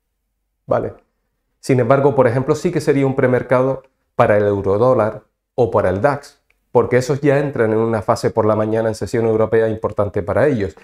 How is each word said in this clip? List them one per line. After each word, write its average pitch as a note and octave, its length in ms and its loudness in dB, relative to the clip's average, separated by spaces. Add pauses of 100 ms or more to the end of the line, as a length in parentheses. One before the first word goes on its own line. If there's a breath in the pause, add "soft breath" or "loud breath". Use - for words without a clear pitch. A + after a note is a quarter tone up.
(680)
¿vale? A#2 260 -4 (680)
Sin C3 200 0
embargo, C3+ 340 2
por B2+ 140 4
ejemplo, C3 260 -2
sí E3+ 180 -4
que D#3 80 -4
sería C#3 280 0
un C3 80 -4
premercado B2+ 680 0 (340)
para A2 220 4
el G#2 60 2
eurodólar G#2+ 800 0 (320)
o A#2+ 160 0
para G2 180 2
el F#2 100 -2
dax, - 440 -4 (280)
porque A#2+ 260 2
esos C3 240 -2
ya C#3+ 180 2
entran A#2 340 -2
en A2 60 0
una A2+ 240 -2
fase A#2 260 -2
por G#2+ 160 0
la G#2+ 100 2
mañana A2 320 -2
en A2 60 -2
sesión A2+ 320 -4
europea A2 420 2
importante G#2+ 540 -4
para G2+ 240 0
ellos. G#2+ 380 -2